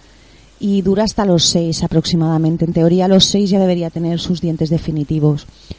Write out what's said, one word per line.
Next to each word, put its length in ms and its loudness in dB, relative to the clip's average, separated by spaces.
y 220 0
dura 200 0
hasta 220 -2
los 220 2
seis 360 -2
aproximadamente. 840 0
En 80 -4
teoría, 340 2
a 20 0
los 160 6
seis 260 0
ya 80 2
debería 320 0
tener 300 -4
sus 200 -4
dientes 300 -2
definitivos. 760 -2